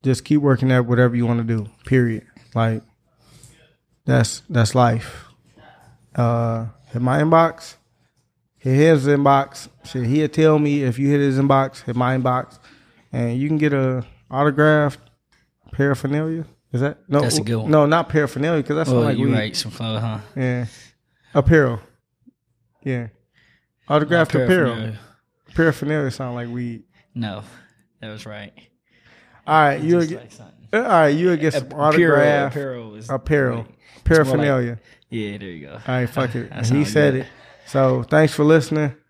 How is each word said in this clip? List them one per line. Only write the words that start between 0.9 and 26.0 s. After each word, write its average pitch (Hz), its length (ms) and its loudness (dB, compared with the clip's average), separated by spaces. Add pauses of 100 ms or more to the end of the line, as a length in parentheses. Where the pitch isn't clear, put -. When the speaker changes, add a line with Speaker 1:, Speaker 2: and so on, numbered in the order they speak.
Speaker 1:
you 120 100 0
wanna 117 200 -2
do, 110 240 -4 (160)
period. 123 400 0 (280)
Like, 113 300 0 (1200)
that's, 127 440 0
that's 120 260 0
life. 120 500 0 (920)
Uh, 117 520 0 (240)
hit 120 100 -4
my 131 200 0
inbox. 165 540 2 (840)
Hit 131 180 -2
his 147 320 4
inbox. 139 640 2 (160)
Shit, 123 200 -6
he'll 147 220 0
tell 156 320 4
me 143 240 0
if 123 160 -2
you 139 100 2
hit 143 100 2
his 139 200 2
inbox, 135 440 0
hit 120 120 -8
my 127 220 0
inbox. 123 420 -4 (520)
And 120 280 -4
you 143 80 -4
can 156 100 -2
get 147 160 0
a 131 320 -2 (240)
autographed 147 680 2 (720)
paraphernalia. 147 760 -2 (260)
Is 123 100 -2
that? 143 180 -4 (100)
No, 143 120 2
Speaker 2:
That's 127 160 -2
a 151 40 -2
good 113 160 -4
one. 110 140 -2
Speaker 1:
no, 151 140 6
not 160 240 0
paraphernalia, 151 540 -2
'cause 147 140 -4
that's 160 120 -2
Speaker 2:
Oh, 123 120 4
Speaker 1:
like 117 160 0
Speaker 2:
you 117 100 0
Speaker 1:
weed. 117 60 2
Speaker 2:
right. 107 220 -2
Some 110 160 -8
flow, 110 280 -6
huh? 110 200 -4 (180)
Speaker 1:
Yeah. 123 280 -4 (680)
Apparel. 139 460 2 (1040)
Yeah. 123 240 -6 (800)
Autographed 151 440 0
Speaker 2:
No, 131 100 2
Speaker 1:
apparel. 165 300 2
Speaker 2:
paraphernalia. 110 260 -10 (540)
Speaker 1:
Paraphernalia 151 580 -2